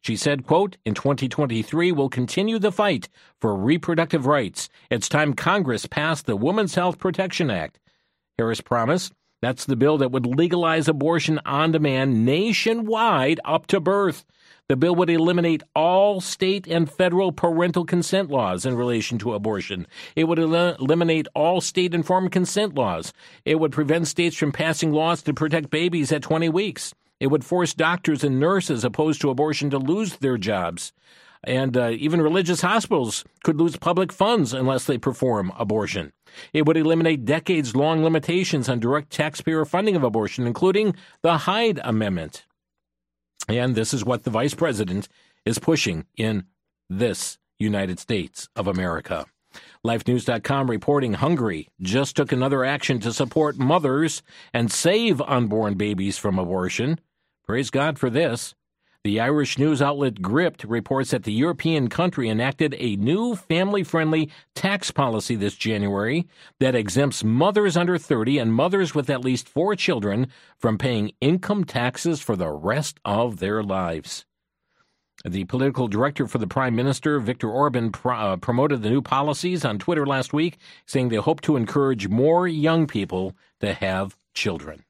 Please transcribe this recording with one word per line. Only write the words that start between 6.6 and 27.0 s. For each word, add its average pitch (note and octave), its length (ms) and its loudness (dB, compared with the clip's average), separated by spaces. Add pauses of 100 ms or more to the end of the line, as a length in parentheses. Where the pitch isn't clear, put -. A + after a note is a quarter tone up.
Health F3+ 240 0
Protection F#3 500 -2
Act." E2+ 300 -6 (580)
Harris A2+ 220 0
promised B2+ 540 0 (280)
that's B2+ 220 -2
the C3+ 140 0
bill D3 220 4
that C3 120 2
would B2+ 140 -2
legalize D#3+ 640 2
abortion D#3 560 0
on D3+ 260 0
demand C3+ 540 2
nationwide G#3+ 1200 2
up D#3+ 220 -2
to G3 120 2
birth. F#3+ 460 0 (440)
The C3+ 60 4
bill E3+ 200 4
would F3 140 2
eliminate E3 540 2 (100)
all F#3 460 4
state F#3+ 480 -2
and E3 240 0
federal F3+ 400 2
parental E3+ 540 0
consent F3+ 440 0
laws G2+ 360 0
in B2+ 100 0
relation A#2+ 440 -2
to A2 140 -4
abortion. G2+ 540 -4 (260)
It D#3+ 120 2
would E3 140 0
el-, E3 360 2
eliminate D#3+ 580 2
all E3 280 2
state F3+ 320 -2
informed F3+ 400 0
consent F#3 420 0
laws. F#2 380 -2 (320)
It D#3+ 160 2
would D#3 100 2
prevent D#3 380 0
states E3+ 260 0
from D3+ 160 0
passing D#3 400 0
laws D#3+ 300 0
to D3 120 -2
protect D#3 360 -2
babies D#3+ 420 0
at D3+ 100 0
twenty D#3+ 280 0
weeks. F3+ 440 -4 (240)